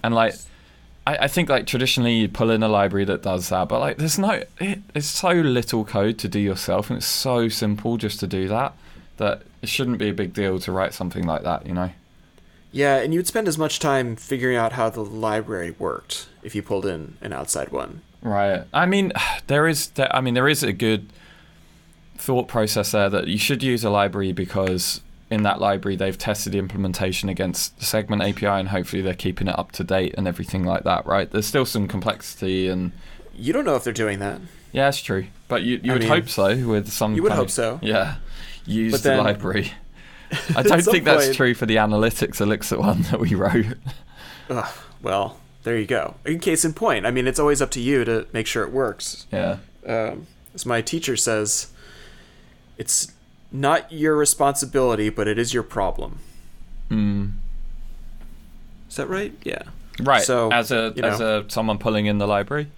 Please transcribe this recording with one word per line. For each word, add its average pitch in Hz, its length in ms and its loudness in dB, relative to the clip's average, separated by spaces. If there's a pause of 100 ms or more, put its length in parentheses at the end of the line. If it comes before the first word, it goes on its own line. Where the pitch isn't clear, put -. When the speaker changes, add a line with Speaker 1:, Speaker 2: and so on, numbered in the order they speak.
Speaker 1:
And, 117 120 0
like, 113 200 4 (720)
I, 147 160 0
I 139 60 2
think, 170 200 2
like, 135 180 2
traditionally 123 480 2
you 110 140 4
pull 113 220 2
in 110 120 4
a 110 60 2
library 101 380 4
that 95 160 -2
does 90 260 -2
that, 92 200 0
but, 120 120 0
like, 143 180 -2
there's 156 200 0
no, 202 240 0 (180)
it, 196 200 -2 (140)
it's 147 120 -2
so - 240 0
little 123 540 2
code 107 340 0
to 101 100 -4
do 104 120 -2
yourself, 98 500 0
and - 80 -2
it's - 80 -4
so 120 420 0
simple 107 480 -2
just 107 240 -4
to 101 60 -2
do 95 220 -2
that, 117 260 -2 (420)
that 104 260 -2 (200)
it 123 60 -8
shouldn't 123 300 0
be 104 120 0
a 92 40 -4
big 92 200 -4
deal 95 240 0
to 90 140 -4
write 92 200 0
something 90 320 -4
like 80 200 0
that, 82 220 -2
you 92 60 -6
know? 90 180 -2 (840)
Speaker 2:
Yeah, 139 240 4
and 143 180 0
you 175 60 2
would 175 80 -2
spend 220 200 0
as 151 80 0
much 156 220 -2
time 131 380 0
figuring 127 400 -2
out 113 160 2
how 117 180 0
the 110 140 -6
library 107 760 -4
worked - 480 -6 (160)
if - 140 -14
you 101 60 -4
pulled 98 220 -2
in 82 380 -6
an - 100 -8
outside 67 380 -4
one. - 320 -8 (180)
Speaker 1:
Right. 101 440 0 (100)
I 180 120 4
mean, 190 260 2 (160)
<sighs> - 180 -6
there 147 220 4
is, 151 220 0
there, - 240 0
I 131 60 2
mean, 123 140 0
there 127 140 4
is 151 160 2
a 101 80 0
good 107 360 0 (1080)
thought 123 320 0
process 107 440 0
there 101 180 4
that 98 160 0
you 92 100 -2
should 120 260 0
use 120 220 2
a 104 60 2
library 98 420 2
because 92 680 -2 (300)
in 107 120 0
that 101 180 2
library 98 360 0
they've 95 200 0
tested 101 360 -4
the 101 60 0
implementation 95 720 -2
against 92 520 -2
the - 40 -8
Segment 104 380 0
A 101 100 0
P 104 140 -2
I 98 140 2
and 92 80 -4
hopefully 95 340 -2
they're 92 120 0
keeping 92 340 -2
it - 100 0
up - 140 -6
to 92 120 -6
date 92 320 0
and 98 120 -2
everything 90 360 -2
like 87 200 0
that, 92 220 2
right? 95 240 2
There's 104 140 0
still 131 220 2
some 104 220 -2
complexity 92 800 -2
and 92 240 -2 (420)
Speaker 2:
You 123 180 -4
don't 277 120 0
know 160 100 2
if 120 100 0
they're 120 80 -2
doing 104 280 -2
that. 101 200 -6 (320)
Speaker 1:
Yeah, 135 120 2
that's 139 180 0
true. 95 240 -2 (220)
But 92 160 0
you, 120 180 0
you 127 80 0
Speaker 2:
I 127 60 4
Speaker 1:
would 113 60 4
Speaker 2:
mean, 113 80 2
Speaker 1:
hope 151 180 2
so 101 280 2 (100)
with 107 220 0
some 107 280 0
Speaker 2:
you 165 80 2
would 214 60 4
Speaker 1:
kind 208 100 2
Speaker 2:
hope 117 80 0
Speaker 1:
of - 40 -4
Speaker 2:
so. 123 300 -2
Speaker 1:
Yeah. 107 340 0 (480)
Use 110 280 0
Speaker 2:
But 135 100 0
Speaker 1:
the 143 80 4
Speaker 2:
then 131 140 6
Speaker 1:
library. 98 480 0 (340)
Speaker 2:
<laughs> - 240 -20 (260)
Speaker 1:
I - 40 4
Speaker 2:
at 127 60 4
Speaker 1:
don't 180 160 8
Speaker 2:
some 202 120 4
Speaker 1:
think 175 100 2
that's 147 220 8
Speaker 2:
point 135 100 2
Speaker 1:
true 123 180 4
for 117 120 -2
the 110 100 4
Analytics 107 640 2
Elixir - 380 0
one - 320 2
that - 100 0
we - 140 2
wrote. 104 420 2 (720)
Speaker 2:
Ugh, 120 240 -4 (300)
well, 98 360 -2 (260)
there 117 120 0
you 107 100 0
go. 104 280 -2 (100)
In 165 140 -2
case 160 260 2
in 160 100 0
point, 131 300 0
I 117 60 2
mean, 127 160 0
it's 131 140 0
always 147 200 4
up 131 120 0
to 131 80 -6
you 123 240 2
to 113 280 0
make 113 140 -2
sure 113 160 -2
it - 80 -4
works. - 600 -4
Speaker 1:
Yeah. 95 260 -2 (260)
Speaker 2:
Um, 113 420 -4 (280)
as - 100 -10
my 120 160 0
teacher 139 360 -2
says, 107 520 0 (1120)
"It's - 340 -2 (400)
not 143 400 2
your 156 240 2
responsibility, 135 960 2
but 107 180 0
it 107 100 2
is 120 160 0
your 117 80 2
problem." - 560 -2 (720)
Speaker 1:
Mm. 101 420 2 (1600)
Speaker 2:
Is - 80 -12
that - 120 -4
right? 196 240 -4 (100)
Yeah. - 200 -6 (380)
Speaker 1:
Right. 131 220 6
Speaker 2:
So, 120 300 4
Speaker 1:
As 117 180 4
a, 113 260 2
Speaker 2:
you - 60 -2
Speaker 1:
as 110 180 2
Speaker 2:
know. 107 260 2
Speaker 1:
a, - 40 -14
someone 110 280 0
pulling 107 280 2
in 104 120 2
the 101 80 2
library? 104 520 0